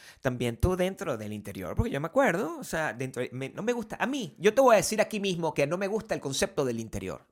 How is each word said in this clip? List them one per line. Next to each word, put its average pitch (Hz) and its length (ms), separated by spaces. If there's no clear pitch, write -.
también 123 360
tú 185 180
dentro 180 420
del 107 160
interior, 95 420
porque - 160
yo 139 80
me 147 80
acuerdo, 262 520
o 240 40
sea, 156 300
dentro 127 300
de, - 100
me, 131 160
no 165 140
me 240 100
gusta, 233 260
a 185 60
mí, 254 320
yo 208 160
te 262 80
voy 240 140
a - 20
decir 208 240
aquí 208 180
mismo 175 340
que 143 120
no 165 140
me 202 80
gusta 208 260
el 147 80
concepto 147 420
del 120 160
interior, 95 520